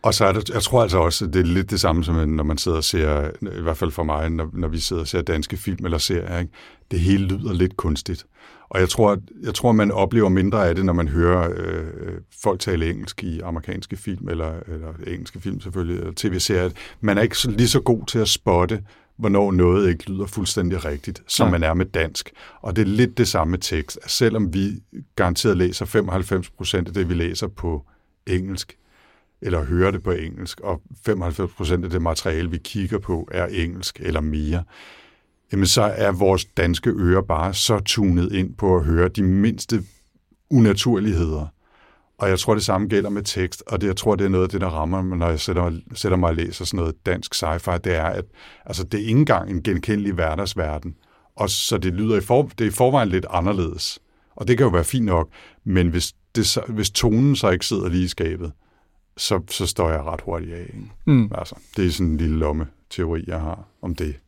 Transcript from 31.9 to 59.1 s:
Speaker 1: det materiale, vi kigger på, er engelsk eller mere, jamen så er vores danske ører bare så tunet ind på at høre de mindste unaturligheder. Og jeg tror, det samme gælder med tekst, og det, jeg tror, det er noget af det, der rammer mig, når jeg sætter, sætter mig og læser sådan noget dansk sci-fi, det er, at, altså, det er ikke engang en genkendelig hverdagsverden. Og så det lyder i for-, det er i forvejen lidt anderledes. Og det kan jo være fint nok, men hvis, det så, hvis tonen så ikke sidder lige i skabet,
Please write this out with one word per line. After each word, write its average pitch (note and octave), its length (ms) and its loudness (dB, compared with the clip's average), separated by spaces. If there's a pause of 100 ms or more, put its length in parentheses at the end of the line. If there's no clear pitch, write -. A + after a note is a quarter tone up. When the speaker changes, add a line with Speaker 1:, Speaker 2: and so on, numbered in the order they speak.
Speaker 1:
det F2 100 -2
materiale, E2 500 -2
vi E2+ 120 -6
kigger G#2 360 -4
på, F2 320 -4
er F2 140 -2
engelsk F2 580 -6
eller D#2 180 -2
mere, D#2 420 -2 (880)
jamen G2 160 2
så A#2+ 140 4
er G#2 300 2
vores F#2+ 340 2
danske F2 440 0
ører F#2+ 320 4
bare E2 320 -2
så G#2 260 2
tunet F#2+ 540 2
ind F#2 220 0
på F#2+ 220 4
at D#2+ 80 2
høre E2 220 4
de G2 160 0
mindste G2+ 600 2 (680)
unaturligheder. G2+ 960 4 (720)
Og G2+ 120 0
jeg F#2 100 2
tror, A2 140 2
det G#2 100 0
samme G2+ 240 0
gælder G2+ 220 2
med G2+ 140 -4
tekst, F#2 440 -4
og G2 140 -2
det, G2+ 60 0
jeg F#2+ 80 0
tror, G#2 200 2
det G2 100 0
er G2 40 2
noget F#2 140 2
af F#2 60 0
det, G2 120 -4
der F#2+ 60 -2
rammer D#2+ 340 -2
mig, F#2 160 -4
når E2+ 120 0
jeg D#2+ 100 -2
sætter, F2 320 0 (220)
sætter F#2 240 0
mig F2 120 4
og E2 60 0
læser E2+ 300 -6
sådan G2 120 -4
noget E2 280 -4
dansk - 380 -4
sci-fi, F2 340 -2
det F2+ 180 -2
er, D#2+ 80 0
at, F#2 220 -4 (400)
altså, F2+ 180 -6
det - 100 -6
er G#2 80 -2
ikke A2 180 -4
engang G2+ 320 2
en E2+ 120 -4
genkendelig G2+ 500 0
hverdagsverden. D#2+ 840 -4 (400)
Og G2+ 140 -2
så - 280 -2
det F2+ 160 0
lyder G#2 240 0
i F#2+ 40 0
for-, B2+ 360 2
det A#2 80 0
er G#2 40 2
i G#2 40 -6
forvejen B2+ 360 4
lidt F2+ 200 0
anderledes. F2 720 -2 (360)
Og F#2+ 120 -6
det A#2+ 100 4
kan C3+ 80 4
jo A2+ 60 4
være F2 120 2
fint A#2+ 220 0
nok, E2+ 240 2 (340)
men F2+ 240 2
hvis, D#2+ 260 -2 (220)
det G#2+ 120 2
så, - 200 0
hvis G#2+ 220 -2
tonen B2 460 4
så G#2+ 140 2
ikke F#2 160 2
sidder F#2+ 240 -2
lige F2+ 140 2
i F2+ 40 0
skabet, E2 440 -4 (680)